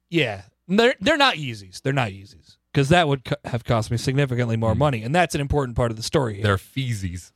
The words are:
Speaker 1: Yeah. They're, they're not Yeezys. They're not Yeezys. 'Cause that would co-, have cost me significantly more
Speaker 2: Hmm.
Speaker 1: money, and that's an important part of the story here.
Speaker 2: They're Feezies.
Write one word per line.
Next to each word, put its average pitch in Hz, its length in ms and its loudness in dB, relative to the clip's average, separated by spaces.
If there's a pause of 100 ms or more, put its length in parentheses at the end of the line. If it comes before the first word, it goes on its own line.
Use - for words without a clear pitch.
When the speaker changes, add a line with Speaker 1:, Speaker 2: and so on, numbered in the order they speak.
(100)
Speaker 1:
Yeah. 117 320 -2 (260)
They're, 226 320 4
they're 294 160 2
not 262 200 2
Yeezys. 110 460 -10
They're 135 120 -2
not 120 160 -2
Yeezys. - 460 -20 (160)
'Cause 139 180 2
that 175 180 6
would 139 160 -2
co-, - 100 -4 (120)
have - 180 -6
cost 113 260 0
me 120 60 -2
significantly 127 640 0
more 113 160 2
Speaker 2:
Hmm. 113 40 0
Speaker 1:
money, 135 240 0
and 127 120 -4
that's 175 200 2
an 151 60 -2
important 139 360 -2
part 120 140 2
of 110 60 -6
the 113 60 -10
story 120 320 0
here. 104 100 -10
Speaker 2:
They're 101 140 4
Feezies. 98 760 -6